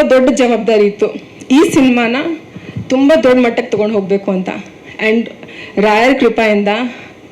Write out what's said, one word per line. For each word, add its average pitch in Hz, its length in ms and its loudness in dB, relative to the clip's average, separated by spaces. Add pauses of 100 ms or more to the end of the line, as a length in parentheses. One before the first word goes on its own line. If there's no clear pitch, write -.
ದೊಡ್ಡ 262 200 4
ಜವಾಬ್ದಾರಿ 226 560 2
ಇತ್ತು, 208 300 -2 (360)
ಈ 311 180 4
ಸಿನಿಮಾನ 240 460 2 (720)
ತುಂಬ 269 240 2 (100)
ದೊಡ್ಡ 254 160 4
ಮಟ್ಟಕ್ಕೆ 240 320 -2
ತಗೊಂಡು 214 240 -2
ಹೋಗ್ಬೇಕು 196 360 -2
ಅಂತ. 185 180 -4 (600)
And 226 220 -2 (500)
ರಾಯರ್ 226 380 2
ಕೃಪೆಯಿಂದ 214 480 0 (640)